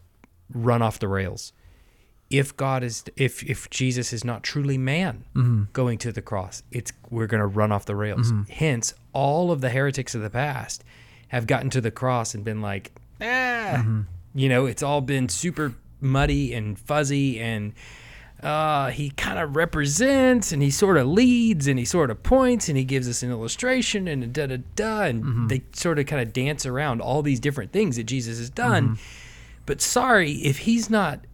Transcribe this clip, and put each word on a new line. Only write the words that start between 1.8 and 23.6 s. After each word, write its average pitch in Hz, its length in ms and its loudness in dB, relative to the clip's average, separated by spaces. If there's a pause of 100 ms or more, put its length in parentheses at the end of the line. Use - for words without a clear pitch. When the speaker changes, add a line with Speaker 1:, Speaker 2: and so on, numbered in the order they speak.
Speaker 1:
If 139 260 2
God 135 260 0
is, 120 200 -8 (120)
if, 127 280 0
if - 280 -6
Jesus 127 420 -2
is 113 100 -6
not 120 200 -6
truly 139 340 -2
man 135 460 -2 (120)
Speaker 2:
Mm-hmm. 120 280 4 (100)
Speaker 1:
going 123 260 0
to 117 120 -6
the 101 100 -8
cross, 95 400 -8 (100)
it's, 120 200 -8 (180)
we're 113 180 -2
gonna 107 200 2
run 104 240 2
off 101 140 0
the 101 100 -4
rails. 107 360 0
Speaker 2:
Mm-hmm. 107 200 -2
Speaker 1:
Hence, 139 420 0 (200)
all 147 380 2
of 147 100 0
the 127 80 0
heretics 135 440 -2
of 117 80 -4
the 107 80 -4
past 127 540 -6 (460)
have 120 180 -2
gotten 131 240 0
to 127 100 2
the 113 100 0
cross 123 440 -2
and 104 80 -8
been 107 180 -4
like, 101 300 -6 (300)
"Ah," 233 560 -2
Speaker 2:
Mm-hmm. 110 240 0 (340)
Speaker 1:
you 135 120 2
know, 127 200 4
it's 120 160 -4
all 147 180 2
been 131 260 0
super 156 460 -4 (280)
muddy 139 520 2
and 107 240 -4
fuzzy, 139 600 0
and, 107 340 -4 (680)
uh, 151 480 0
he 143 180 -4
kinda 170 380 -4
represents, 180 1040 2
and 143 100 0
he 143 80 4
sorta 170 340 6
leads, 220 640 4
and 135 120 4
he 120 60 -2
sorta 143 280 2
points, 247 560 4
and 143 80 2
he 131 60 2
gives 131 260 -2
us 120 140 -4
an 123 80 -2
illustration, 196 760 -2